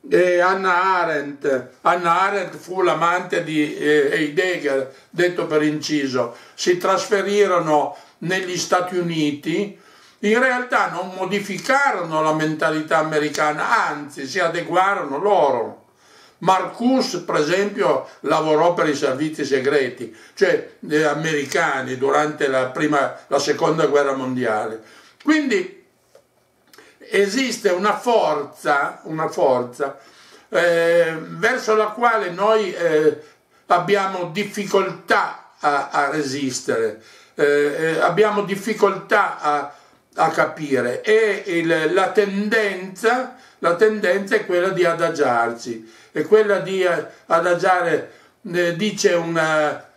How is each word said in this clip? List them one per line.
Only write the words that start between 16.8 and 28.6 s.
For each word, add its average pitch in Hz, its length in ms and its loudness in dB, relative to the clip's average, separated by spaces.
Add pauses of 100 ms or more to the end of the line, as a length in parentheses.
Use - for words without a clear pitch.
per - 140 -4
esempio, 185 720 0 (120)
lavorò 156 540 2
per 156 140 2
i 147 60 0
servizi 147 500 -2
segreti, 131 720 -2 (180)
cioè, 170 400 0 (140)
eh, 156 140 2
americani 147 960 -2
durante 147 480 0
la 131 200 0
prima, 147 500 0 (100)
la 139 120 0
seconda 156 480 0
guerra 139 260 2
mondiale. 117 680 -4 (420)
Quindi 269 540 -2 (1300)
esiste 202 600 0
una 196 260 0
forza, 156 1080 0